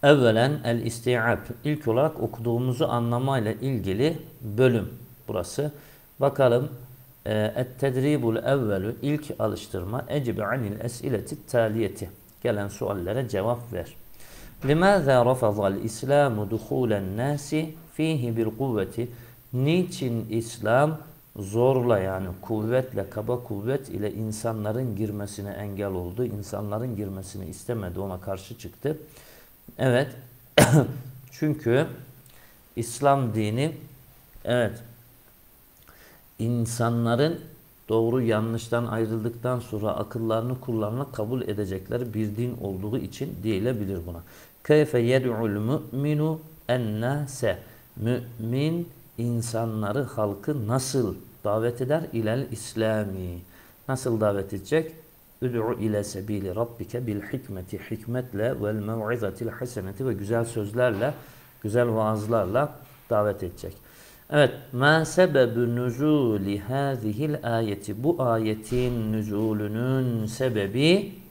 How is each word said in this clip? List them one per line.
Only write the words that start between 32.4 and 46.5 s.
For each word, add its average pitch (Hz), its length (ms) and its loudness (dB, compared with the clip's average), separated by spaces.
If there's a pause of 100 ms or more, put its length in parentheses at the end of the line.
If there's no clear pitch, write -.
İslam 131 580 2
dini, 110 380 0 (720)
evet, 117 280 2 (1700)
insanların 117 1040 2 (480)
doğru 113 340 4
yanlıştan 113 640 0
ayrıldıktan 113 720 -2
sonra 107 360 -2
akıllarını 113 640 -2
kullanma 113 520 -4
kabul 117 300 -2
edecekleri 104 720 -4
bir 107 220 -2
din 123 260 -2
olduğu 101 360 -4
için - 440 -6
diyebilir 104 640 0
buna. 85 160 -10 (440)
Keyfe 151 320 6
yed'ul 117 600 2
mu'minu 151 800 0 (280)